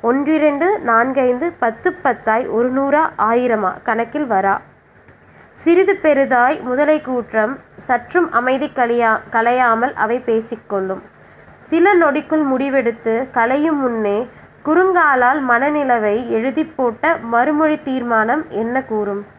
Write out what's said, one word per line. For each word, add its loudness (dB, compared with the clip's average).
ஒன்றிரண்டு 0
நான்கைந்து 0
பத்து -2
பத்தாய் -2
ஒரு 0
நூறா 0
ஆயிரமா 0
கணக்கில் -4
வரா. 0
சிறிது 2
பெரிதாய் 2
முதலை 0
கூற்றம் -4
சற்றும் -2
அமைதி 0
கலியா-, 2
கலையாமல் 2
அவை -2
பேசிக்கொள்ளும். -4
சில 2
நொடிக்குள் 2
முடிவெடுத்து -2
கலையும் 0
முன்னே -2
குறுங்காலால் 2
மனநிலவை 0
எழுதி -2
போட்ட -2
மறுமொழி 0
தீர்மானம் -2
என்ன -4
கூறும்? -6